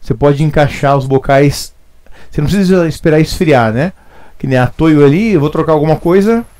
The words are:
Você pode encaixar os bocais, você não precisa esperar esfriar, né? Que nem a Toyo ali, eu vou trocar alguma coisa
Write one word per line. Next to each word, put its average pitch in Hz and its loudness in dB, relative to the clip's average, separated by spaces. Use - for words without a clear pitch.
Você - -4
pode 139 0
encaixar 147 0
os 127 -4
bocais, 139 0
você 156 -4
não 147 -2
precisa 185 0
esperar 156 0
esfriar, 143 0
né? 143 -4
Que - -8
nem 131 0
a 123 2
Toyo 151 2
ali, 196 2
eu 165 2
vou 143 -2
trocar 160 -2
alguma 151 0
coisa 202 0